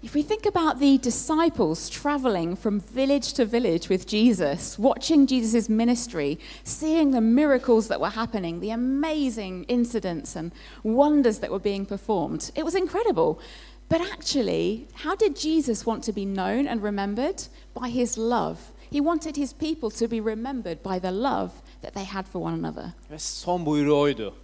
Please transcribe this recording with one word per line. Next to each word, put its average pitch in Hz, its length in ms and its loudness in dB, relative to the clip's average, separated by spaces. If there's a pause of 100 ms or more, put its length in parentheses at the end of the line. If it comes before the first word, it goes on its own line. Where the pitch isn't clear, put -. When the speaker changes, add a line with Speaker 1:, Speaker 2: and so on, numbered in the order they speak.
Speaker 1:
If 226 120 -8
we 294 80 4
think 427 240 0
about 320 320 2
the 277 180 6
disciples 247 880 2
traveling 226 680 0
from 208 240 -2
village 269 540 0
to 240 120 2
village 214 420 0
with 185 200 0
Jesus, 185 720 2
watching 269 480 4
Jesus' 233 420 2
ministry, 214 720 0 (240)
seeing 311 480 2
the 247 100 4
miracles 240 680 4
that - 140 -2
were 175 80 0
happening, 190 520 -4
the 208 100 -4
amazing 247 960 -2
incidents 233 680 -2
and 170 160 -6 (300)
wonders 262 560 4
that - 140 -6
were 196 80 -2
being 196 260 -2
performed, 202 680 -4
it 311 100 -4
was 320 80 -4
incredible. 359 680 0 (500)
But 330 120 2
actually, 214 920 -2
how 330 220 -4
did 392 200 2
Jesus 294 500 0
want 226 200 -2
to 220 80 -4
be 196 120 -4
known 196 400 -2
and 226 160 -4
remembered? 208 640 -2 (320)
By 240 140 -6
his 240 280 -2
love. 208 540 -2 (180)
He 285 120 -2
wanted 311 340 0
his 285 180 -4
people 311 380 -4
to 233 160 -2
be 226 120 -2
remembered 220 600 -6
by 190 160 -4
the 185 140 -2
love 202 500 -2 (200)
that - 120 -12
they 196 120 -8
had 190 220 -8
for 185 140 -8
one 165 140 -4
another. 165 400 -8 (140)
Speaker 2:
Ve 147 100 -14
son 180 460 -4
buyruğu 147 280 4
oydu 135 400 2 (100)